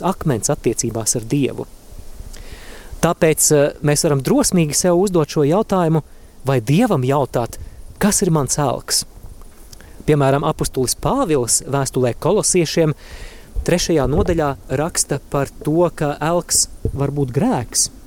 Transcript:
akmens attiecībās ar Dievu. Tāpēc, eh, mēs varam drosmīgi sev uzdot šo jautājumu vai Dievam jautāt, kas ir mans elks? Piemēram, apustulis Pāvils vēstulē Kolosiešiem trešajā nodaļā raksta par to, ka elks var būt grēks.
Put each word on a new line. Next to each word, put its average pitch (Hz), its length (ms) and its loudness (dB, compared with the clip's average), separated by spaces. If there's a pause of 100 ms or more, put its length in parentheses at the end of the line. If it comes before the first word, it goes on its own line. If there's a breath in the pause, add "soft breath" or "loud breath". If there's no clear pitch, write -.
akmens 143 460 -2
attiecībās 117 680 -2
ar 110 80 -10
Dievu. 120 400 -2 (1400 loud breath)
Tāpēc, 165 480 4
eh, 147 220 4 (100)
mēs 147 240 2
varam 139 160 2
drosmīgi 175 520 2
sev 180 200 2
uzdot 175 320 2
šo 156 160 0
jautājumu 165 600 2 (420 soft breath)
vai 131 160 2
Dievam 156 420 2
jautāt, 131 560 0 (400 loud breath)
kas 202 220 2
ir 180 100 2
mans 151 280 0
elks? - 440 -2 (1040 loud breath)
Piemēram, 143 400 2
apustulis 135 480 -2
Pāvils 156 720 0
vēstulē 127 520 0
Kolosiešiem 165 760 2 (760 loud breath)
trešajā 160 400 2
nodaļā 160 480 2 (140)
raksta 147 500 -2 (100)
par 139 220 -2 (140)
to, 165 300 2
ka 143 260 -2
elks 165 480 0 (240)
var 139 180 -2
būt 135 240 -2
grēks. 151 540 0 (180)